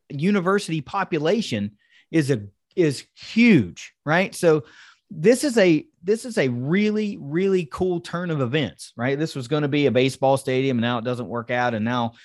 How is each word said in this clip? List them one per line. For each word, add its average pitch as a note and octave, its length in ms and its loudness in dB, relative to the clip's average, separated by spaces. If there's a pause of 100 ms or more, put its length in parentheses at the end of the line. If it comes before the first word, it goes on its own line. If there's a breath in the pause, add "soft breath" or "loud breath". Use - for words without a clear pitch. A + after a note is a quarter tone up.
university F3+ 720 0
population D#3+ 920 -2 (380 soft breath)
is D3+ 220 2
a, A2 100 -2 (320)
is D#3 300 0 (100)
huge, F3+ 800 2 (140)
right? E3+ 280 0
So D#3 300 2 (460 loud breath)
this G3+ 340 4
is B3 140 0
a, F3 280 4 (160)
this G#3 220 -2
is A#3+ 140 -6
a D3 100 2
really, G3 720 -2
really F3+ 460 -2
cool F3+ 340 -2
turn F3 300 -6
of D#3 100 -2
events, B2+ 560 -4
right? C3+ 220 -2
This D#3 180 -4
was B2 120 -8
gonna D3+ 200 0
be C#3+ 180 2
a C3 40 2
baseball C3 460 2
stadium, C3 420 -2
and A2+ 40 0
now A#2+ 160 -2
it A2 60 -8
doesn't A#2+ 240 -6
work A#2 220 -8
out. B2 240 -2
And G#2+ 100 -4
now A#2+ 280 -2 (120 soft breath)